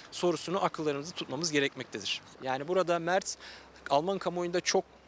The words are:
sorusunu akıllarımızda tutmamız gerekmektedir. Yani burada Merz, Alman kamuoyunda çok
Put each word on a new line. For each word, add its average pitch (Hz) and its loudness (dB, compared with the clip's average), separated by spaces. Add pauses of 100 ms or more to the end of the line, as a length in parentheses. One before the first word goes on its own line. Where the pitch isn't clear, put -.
(100)
sorusunu 180 0
akıllarımızda 151 -2
tutmamız 151 -4
gerekmektedir. 131 0 (200)
Yani 131 -2
burada 175 4
Merz, 175 0 (520)
Alman 175 4
kamuoyunda 175 0
çok - 2 (240)